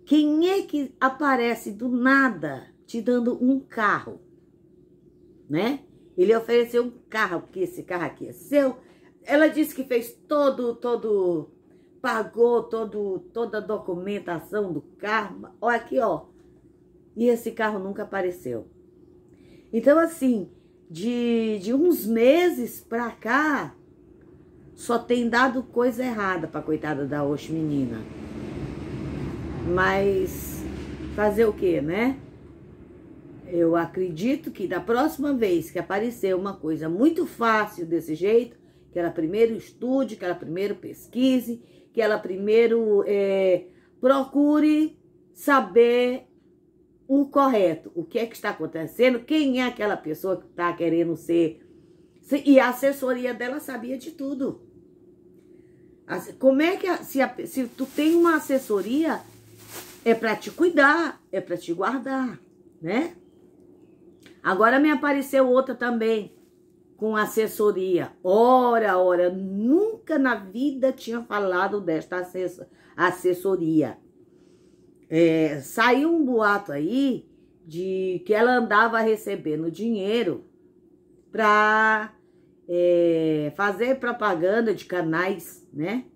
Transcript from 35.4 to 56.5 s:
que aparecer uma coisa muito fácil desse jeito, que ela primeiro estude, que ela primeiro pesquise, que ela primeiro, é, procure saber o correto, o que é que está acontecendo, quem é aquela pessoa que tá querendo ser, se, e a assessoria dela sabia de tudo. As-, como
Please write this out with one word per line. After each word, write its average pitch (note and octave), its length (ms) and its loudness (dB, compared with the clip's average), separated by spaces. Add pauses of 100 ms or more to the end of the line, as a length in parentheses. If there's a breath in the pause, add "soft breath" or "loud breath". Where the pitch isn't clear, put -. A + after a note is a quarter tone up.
que - 80 -8
aparecer G3 580 -2
uma F#3+ 200 -4
coisa D#3 340 -6
muito C#4+ 380 2
fácil A3 580 -2
desse D#3+ 300 -4
jeito, A3 420 0 (340 soft breath)
que - 60 -8
ela E3+ 140 -2
primeiro G3+ 420 0
estude, A#3 600 -4
que F#3+ 100 -10
ela F3 80 -4
primeiro F#3 420 -6
pesquise, A#3+ 840 -2 (320 loud breath)
que A3+ 80 -2
ela G#3+ 160 2
primeiro, G#3+ 880 2
é, G3 600 2 (340 loud breath)
procure D4 960 2 (360)
saber B3 920 2 (800)
o C#4 180 4
correto, A3+ 680 2
o E3 100 -6
que - 140 -6
é A3+ 80 0
que A#3 100 -14
está - 140 -6
acontecendo, F#3+ 720 0
quem C4+ 420 0
é B3+ 60 0
aquela G#3 300 -2
pessoa E3 400 -4
que - 100 -16
tá F3 260 -4
querendo E3 420 0
ser, E3 460 -2 (600)
se, C#4+ 240 -2
e C#4 140 10
a B3 100 4
assessoria B3+ 640 -2
dela B3 240 -6
sabia B3+ 400 -10
de E4 120 -16
tudo. C4+ 500 -8 (1500 loud breath)
As-, - 320 -8
como C4+ 240 4